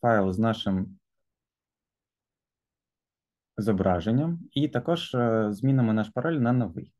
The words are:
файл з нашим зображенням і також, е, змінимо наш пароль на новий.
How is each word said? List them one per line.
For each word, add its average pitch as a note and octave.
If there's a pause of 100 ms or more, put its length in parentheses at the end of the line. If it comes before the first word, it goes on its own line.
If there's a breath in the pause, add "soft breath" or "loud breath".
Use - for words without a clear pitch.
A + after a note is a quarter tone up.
файл G#2
з F#2
нашим G#2 (2500)
зображенням G#2+ (120)
і C#3+
також, -
е, A2+
змінимо A#2+
наш A2
пароль D3+
на B2
новий. A2+